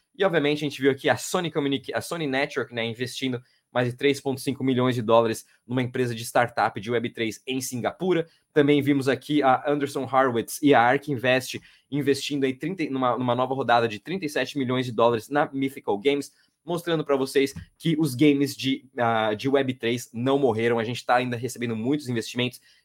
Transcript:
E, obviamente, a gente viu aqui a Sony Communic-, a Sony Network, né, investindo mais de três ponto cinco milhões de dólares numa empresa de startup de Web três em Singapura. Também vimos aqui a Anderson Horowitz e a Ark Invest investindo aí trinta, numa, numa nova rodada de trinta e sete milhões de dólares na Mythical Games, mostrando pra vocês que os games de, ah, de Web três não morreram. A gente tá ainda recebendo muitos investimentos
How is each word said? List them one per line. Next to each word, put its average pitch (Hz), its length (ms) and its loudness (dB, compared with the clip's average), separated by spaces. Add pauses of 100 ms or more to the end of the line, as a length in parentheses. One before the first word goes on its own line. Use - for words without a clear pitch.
(160)
E, 190 80 0
obviamente, 151 340 2
a 151 100 -4
gente 131 120 -10
viu 135 100 4
aqui 131 180 -2
a 123 80 4
Sony 175 340 -4
Communic-, 139 420 -4
a 113 80 -2
Sony 165 260 -6
Network, 135 460 -2
né, 117 120 -4
investindo 123 580 -6 (280)
mais 123 180 0
de 123 80 -6
três 139 240 0
ponto 131 200 -6
cinco 131 220 -4
milhões 127 320 2
de 123 80 -2
dólares 113 420 4 (220)
numa 127 160 -2
empresa 123 320 -2
de 113 100 -10
startup 117 560 0
de 101 100 -8
Web 117 200 0
três 110 340 -6
em 131 160 -6
Singapura. 131 640 -2 (280)
Também 147 280 4
vimos 135 280 2
aqui 139 340 0
a 131 240 4
Anderson 143 380 -2
Horowitz 123 580 0
e 143 100 6
a 123 80 8
Ark 135 300 2
Invest 127 500 0 (300)
investindo 139 540 -2
aí 131 100 -2
trinta, 160 300 -6
numa, 127 340 0
numa 123 160 2
nova 127 180 0
rodada 120 360 2
de 107 100 -6
trinta 156 260 -8
e 147 40 -4
sete 131 280 -4
milhões 127 300 -2
de 127 60 -8
dólares 117 360 2
na 147 240 0
Mythical 135 460 -4
Games, 139 340 -2 (320)
mostrando 165 400 -4
pra 143 120 0
vocês 135 360 0 (240)
que 165 220 -2
os 151 160 0
games 139 420 2
de, 135 400 -4
ah, 113 380 2
de 107 140 -4
Web 131 260 2
três 120 400 -4
não 131 240 0
morreram. 117 400 2
A 113 60 0
gente 120 200 -8
tá 123 120 2
ainda 127 200 0
recebendo 117 380 -6
muitos 123 340 -4
investimentos 120 520 -4 (240)